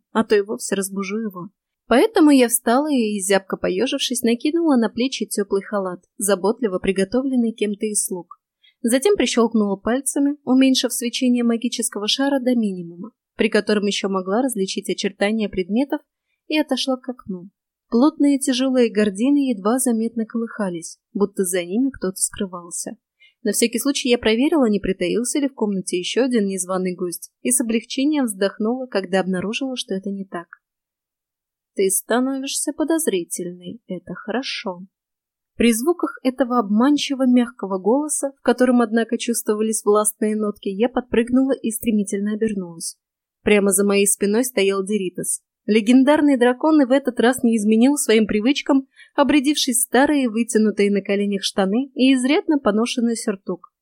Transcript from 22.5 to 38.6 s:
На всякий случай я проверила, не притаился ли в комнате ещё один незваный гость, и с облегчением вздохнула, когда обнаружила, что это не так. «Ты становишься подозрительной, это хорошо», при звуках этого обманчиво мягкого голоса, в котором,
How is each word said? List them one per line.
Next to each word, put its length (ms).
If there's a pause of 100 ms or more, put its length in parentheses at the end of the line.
На 80
всякий 260
случай 300
я 100
проверила, 500
не 120
притаился 580
ли 100
в 60
комнате 440
ещё 260
один 220
незваный 500
гость, 340 (120)
и 100
с 80
облегчением 640
вздохнула, 640
когда 340
обнаружила, 560
что 180
это 160
не 140
так. 240 (1300)
«Ты 160
становишься 840
подозрительной, 1120
это 280
хорошо», 640 (840)
при 100
звуках 520
этого 340
обманчиво 640
мягкого 540
голоса, 580
в 60
котором, 380